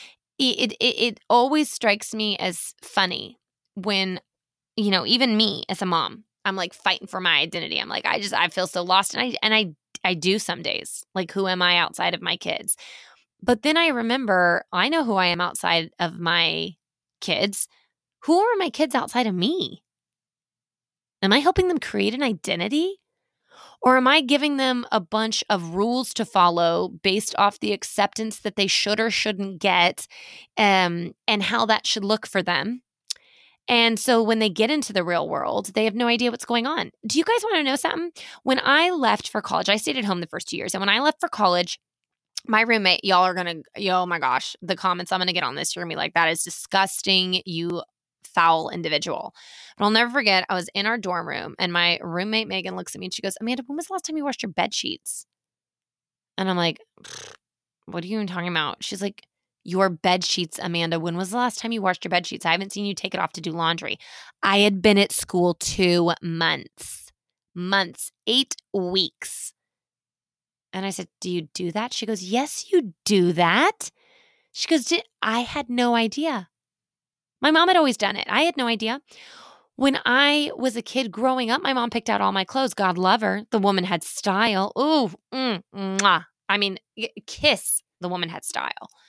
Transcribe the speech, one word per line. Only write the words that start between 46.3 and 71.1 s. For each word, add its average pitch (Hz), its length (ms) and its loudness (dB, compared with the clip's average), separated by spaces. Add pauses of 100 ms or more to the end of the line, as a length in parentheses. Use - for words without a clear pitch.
disgusting, 185 1000 0
you 170 380 -4 (400)
foul 165 460 2
individual." 156 640 -4 (440)
But 208 80 0
I'll 208 60 4
never 233 200 4
forget, 214 380 2
I 196 60 0
was 180 180 -4
in 202 120 -2
our 226 120 0
dorm 180 300 -4
room - 320 -8
and 175 140 -2
my 175 280 2
roommate 202 460 -4
Megan 190 280 -6
looks 185 200 -10
at 208 40 -12
me 185 80 -10
and 185 60 -10
she - 80 -8
goes, 196 200 -2
"Amanda, 247 240 -4
when 285 100 -10
was 320 120 -6
the 381 60 -8
last 370 120 -6
time 311 100 -6
you 302 80 -2
washed 277 200 -4
your 208 80 -6
bed - 220 -2
sheets?" - 520 -8 (1120)
And 190 120 -2
I'm 185 60 0
like, 175 240 0 (240)
"Pfft, - 300 -18 (520)
what 170 180 -8
are 175 40 -12
you 214 100 -4
even 208 100 -2
talking 175 220 -6
about?" 156 340 -4
She's 190 180 -8
like, 202 240 -8 (380)
"Your 185 260 0
bed 180 340 0
sheets, - 360 -4
Amanda. 170 400 -2
When 170 180 -4
was 185 140 -6
the 226 60 -4
last 247 220 -2
time 226 120 -6
you 226 100 -2
washed 185 240 -2
your 180 40 -8
bed 175 160 0
sheets? - 200 -10
I 165 60 4
haven't 196 200 -2
seen 202 140 -6
you 202 80 -4
take 180 200 -6
it 180 60 -4
off 175 140 -2
to - 80 -12
do 160 100 -6
laundry." 165 460 -2 (460)
I 196 160 4
had 202 220 4
been 202 160 8
at 202 140 4
school 180 440 2
two 175 680 2
months. 165 880 -4 (440)
Months. 180 560 -2 (160)
Eight 254 280 0 (180)
weeks. - 800 -4 (1200)
And 190 120 -6
I 196 60 -4
said, 185 160 -8 (140)